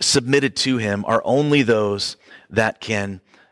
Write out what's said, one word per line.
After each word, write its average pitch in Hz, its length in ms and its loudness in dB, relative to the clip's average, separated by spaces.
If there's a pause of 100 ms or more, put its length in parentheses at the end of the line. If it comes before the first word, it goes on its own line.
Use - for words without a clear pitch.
submitted 131 560 0
to 131 200 -2
him, 101 300 -2
are - 180 0
only 143 380 2
those 107 560 0 (320)
that 107 320 -2
can, 101 400 -4 (300)